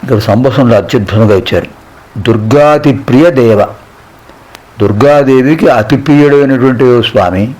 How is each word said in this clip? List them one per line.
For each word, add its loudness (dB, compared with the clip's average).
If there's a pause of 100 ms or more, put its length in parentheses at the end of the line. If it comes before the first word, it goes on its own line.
ఇక్కడ -2
సంభాషణలో 0
అత్యద్భుతంగా 0
ఇచ్చారు. -4 (520)
"దుర్గాతిప్రియ 0
దేవ", 0 (1120)
దుర్గాదేవికి 2
అతి 0
ప్రియుడైనటువంటి 2
ఓ 2
స్వామి. -2